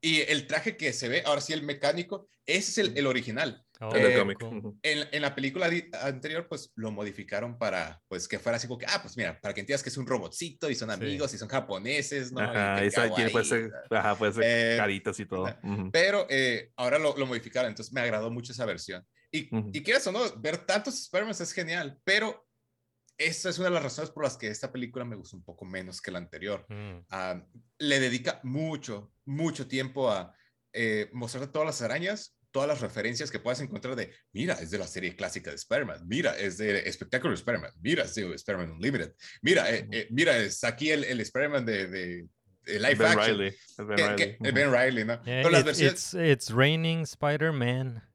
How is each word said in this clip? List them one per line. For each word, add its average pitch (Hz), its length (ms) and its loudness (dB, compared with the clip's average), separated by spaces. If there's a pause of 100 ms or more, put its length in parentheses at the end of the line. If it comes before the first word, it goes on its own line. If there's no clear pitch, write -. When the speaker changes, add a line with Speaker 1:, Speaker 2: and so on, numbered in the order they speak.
Speaker 1:
Y 160 220 4
el 143 240 2
traje 156 300 -2
que 139 160 -2
se 120 160 -4
ve, 139 160 0
ahora 143 160 2
sí, 160 120 -6
el 156 100 -4
mecánico, 151 680 -2 (160)
ese 185 260 2
es - 80 -2
el, 147 200 2
el 139 80 2
original. 127 580 -2 (160)
Speaker 2:
Oh, 113 160 -4
Speaker 3:
El 131 60 6
del 127 100 8
Speaker 1:
Eh, - 0 -
Speaker 3:
cómic. 98 260 4
Speaker 2:
cool. 113 200 -8
Speaker 3:
Ujú. 104 240 -10
Speaker 1:
en, 147 280 0
en 147 120 0
la 143 120 0
película 139 340 0
di-, 170 200 0 (120)
anterior, 151 480 -4
pues, - 280 -10
lo 110 160 -4
modificaron 104 680 -6
para, 90 500 -2
pues, 90 200 -6
que 101 100 -4
fuera 120 180 0
así 123 120 -4
como 123 100 -8
que, - 80 -8
ah, 196 160 0
pues, - 140 -14
mira, 90 240 -4
para 101 140 -6
que 101 60 -6
entiendas 139 220 -2
que - 60 -8
es 123 80 -8
un 127 100 -6
robotcito 131 640 -4
y 123 40 0
son 110 160 -6
Speaker 2:
Sí. 104 160 -4
Speaker 1:
amigos 135 280 -4
y 104 40 -10
son 110 100 -10
japoneses, 127 840 -4
¿no? 117 240 -2
Y 101 140 4
Speaker 3:
Ajá, 101 140 4
Speaker 1:
que - 0 -
Speaker 3:
esa 113 280 4
tiene, 113 180 4
puede 113 140 4
Speaker 1:
kawaii, - 20 0
Speaker 3:
ser, 113 260 2 (180)
Speaker 1:
¿no? - 0 -
Speaker 3:
ajá, 104 280 4
puede 104 140 4
ser 110 120 2
Speaker 1:
Eh, 117 300 6
Speaker 3:
caritas 101 460 0
y 98 60 -6
todo. 95 200 -2
Speaker 1:
ajá. 95 160 -6
Speaker 3:
Ujú. 101 300 -4
Speaker 1:
Pero, 190 360 4
eh, 131 480 2
ahora 127 220 4
lo, 147 180 2
lo 135 100 0
modificaron, 123 440 -2
entonces 107 240 -12
me 127 80 0
agradó 113 280 0
mucho 123 220 -8
esa 117 140 -2
versión. 90 400 -6 (260)
Y, 156 180 -4
Speaker 3:
Ujú. 107 220 -2
Speaker 1:
y 143 100 -6
quieras 233 240 2
o 185 60 -2
no, 220 80 0 (200)
ver 156 260 -2
tantos 214 360 0
Spider-Man 208 380 -2
es 170 120 -6
genial, 165 520 -4
pero 208 420 2 (720)
esa 160 320 0
es 165 80 -4
una 180 100 2
de 175 60 2
las 160 80 2
razones 147 280 -6
por 151 140 -4
las - 120 0
que 110 120 -6
esta - 240 -6
película 123 320 -6
me 117 120 -8
gustó 95 200 -16
un 90 80 -18
poco 87 200 -16
menos 92 380 -10
que - 80 -8
la 90 80 -6
anterior. 87 520 -8
Speaker 2:
Mm. 101 400 -12
Speaker 1:
Ah, 92 320 -4 (360)
le 143 220 2
dedica 123 420 0
mucho, 139 680 -6 (120)
mucho 147 440 -2
tiempo 131 420 0
a, 92 240 -2 (380)
eh, 107 400 0
mostrarte 123 400 -6
todas 156 140 2
las 151 160 -4
arañas, 170 560 -4 (120)
todas 139 180 0
las 143 120 0
referencias 117 500 -2
que - 80 -6
puedas 123 220 -2
encontrar 135 360 -6
de, 110 180 -6 (180)
"Mira, 117 220 -2
es 82 160 -8
de 101 80 -2
la 92 80 -4
serie 90 300 -6
clásica 87 340 -6
de 69 60 -8
Spider-Man, 110 500 -2
mira, 127 320 0
es 92 200 -2
de 101 300 2
espectáculo 120 420 -2
de 95 60 0
Spider-Man, 87 440 -2
mira, 120 240 2
es - 100 -8
de 90 200 -4
Spider-Man 87 380 -4
Unlimited, 87 420 -2 (280)
mira, 135 320 4
eh, 107 120 -4
Speaker 3:
Ujú. 101 60 -8
Speaker 1:
eh, 110 180 -4
mira, 139 280 4
es 101 260 0
aquí 123 260 0
el, 147 140 2
el 120 160 -2
Spider-Man 135 460 0
de, 98 220 0
de... 87 400 -6 (340)
de 104 180 -4
live 123 180 4
Speaker 3:
Ben 110 80 8
Speaker 1:
action". 110 80 8
Speaker 3:
Reilly, 104 360 4 (280)
el 104 80 -8
Ben 104 140 2
Speaker 1:
Que, 104 140 4
que, 101 100 2
Speaker 3:
Reilly. 107 180 -6
Speaker 1:
el 131 100 0
Speaker 3:
Ujú. - 0 -
Speaker 1:
Ben 139 180 4
Reilly, 123 340 4
¿no? 117 200 -4
Speaker 2:
Yeah, 127 180 0
Speaker 1:
Pero 170 100 6
las 165 120 8
Speaker 2:
it's, - 0 -
Speaker 1:
versiones 143 400 4
Speaker 2:
it's, - 100 -8
it's 160 360 4
raining 160 560 4
Spider-Man. 131 960 0 (120)